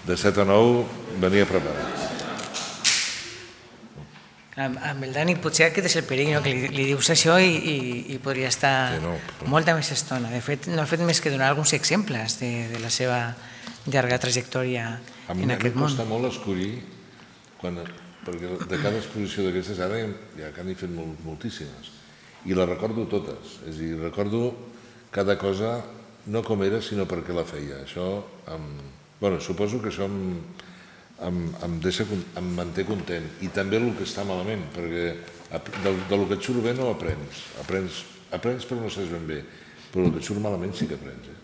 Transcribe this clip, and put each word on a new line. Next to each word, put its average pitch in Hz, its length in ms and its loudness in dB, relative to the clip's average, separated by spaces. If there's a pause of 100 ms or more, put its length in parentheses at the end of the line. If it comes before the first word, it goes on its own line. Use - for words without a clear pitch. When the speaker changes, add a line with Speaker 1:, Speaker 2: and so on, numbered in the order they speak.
Speaker 1:
de 90 140 2
set 98 220 4
a 98 80 8
nou, 120 380 8 (340)
venia 95 300 6
preparat. - 540 0 (2500)
Speaker 2:
Amb, 131 260 -2
amb 139 240 -4
el 131 80 -6
Dani 156 240 2
potser 160 320 6
aquest 175 220 4
és - 100 4
el 143 80 -2
perill, 139 240 2
no? 147 80 4
Que 139 140 2
li, 127 180 0
li 135 160 2
dius 139 240 4
això 160 220 8 (100)
i, 185 80 8
i, 156 240 2 (400)
i 127 80 -4
podria 131 240 0
estar 131 460 4
Speaker 1:
Sí, 80 100 -2
no, 85 140 0 (240)
però - 100 -2
Speaker 2:
molta 160 240 6
més 151 160 0
estona. 127 400 -2
De 123 80 -2
fet, 143 320 -2
no 165 80 2
ha 147 80 2
fet 165 160 2
més 165 160 4
que 147 140 0
donar 135 180 4
alguns 147 240 4
exemples 147 640 2
de, 120 140 -2 (180)
de 117 80 -4
la 113 140 -4
seva 127 240 2 (760)
llarga 123 320 6
trajectòria 127 600 0 (420)
Speaker 1:
A 90 80 -4
mi 92 80 0
Speaker 2:
en 127 80 2
Speaker 1:
em 120 60 0
Speaker 2:
aquest 117 180 2
món. 143 140 2
Speaker 1:
costa 131 180 0
molt 117 240 0
escollir, 98 460 -2 (840)
quan, 87 220 -6 (420)
perquè 90 300 -6 (100)
de 87 160 -2
cada 104 160 2
exposició 104 480 -2
d'aquestes 92 400 0
ara 101 160 0
ja, 110 80 -2 (320)
ja 76 160 -10
que 120 80 -10
n'he 92 160 -6
fet 90 160 -6
molt, 80 320 -8
moltíssimes, 78 640 -10 (520)
i 92 120 0
les 90 140 4
recordo 107 420 0
totes, - 460 -4 (100)
és 80 80 -10
a 78 60 -10
dir, 80 180 -4
recordo 101 540 0 (580)
cada 98 240 2
cosa 104 460 0 (500)
no 110 120 2
com 104 200 2
era, 101 180 2
sinó 104 240 -2
perquè 87 300 -2
la 85 80 2
feia. 73 400 -8
Això 87 240 -6 (400)
em, 78 240 -10 (480)
bueno, 95 220 2
suposo 104 400 0
que 107 80 -2
això 98 160 -2
em, 98 140 -4 (1000)
em, 90 180 -2 (240)
em 85 160 -2
deixa 90 260 0
con-, 101 160 -2 (120)
em 90 200 -4
manté 87 320 -2
content, 90 400 -4 (120)
i 92 120 -6
també 98 300 0
el 120 140 2
que 95 120 -4
està 101 200 -4
malament, 95 480 -2
perquè 85 340 -2 (440)
ap-, - 280 -8
del, 95 260 2
del 98 220 2
que 98 100 0
et - 80 -6
surt 123 160 0
bé 117 140 2
no 127 160 0
aprens. 78 500 -4 (160)
Aprens, 92 460 -4 (260)
aprens 120 380 -2
però 120 160 -2
no 101 100 -4
saps 95 160 -4
ben 85 160 -6
bé, 78 140 -4 (480)
però 92 180 2
el 82 80 6
que 82 80 -2
et - 80 -8
surt 104 140 0
malament 95 320 -2
sí - 140 -2
que 73 100 -6
aprens, 69 300 -14
eh? - 140 -18